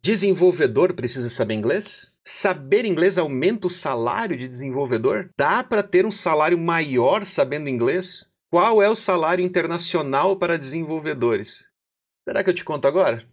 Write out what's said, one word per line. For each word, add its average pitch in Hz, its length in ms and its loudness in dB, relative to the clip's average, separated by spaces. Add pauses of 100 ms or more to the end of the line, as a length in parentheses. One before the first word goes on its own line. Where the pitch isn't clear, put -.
Desenvolvedor 175 880 2
precisa 120 380 -4
saber 110 240 -2
inglês? 131 580 -4 (100)
Saber 185 640 0
inglês 180 320 2
aumenta 170 500 0
o 175 40 0
salário 143 680 -2
de 127 100 -8
desenvolvedor? 131 880 -2
Dá 180 300 0
pra 208 180 0
ter 190 220 2
um 220 80 -2
salário 165 460 2
maior 165 680 2
sabendo 147 420 -2
inglês? 135 640 -2 (240)
Qual 202 300 4
é 208 80 6
o 226 40 2
salário 175 480 0
internacional 170 920 0
para 170 220 -2
desenvolvedores? 143 1040 -4 (640)
Será 196 160 -2
que 185 60 0
eu 175 40 0
te - 80 -8
conto 143 240 -4
agora? 143 460 0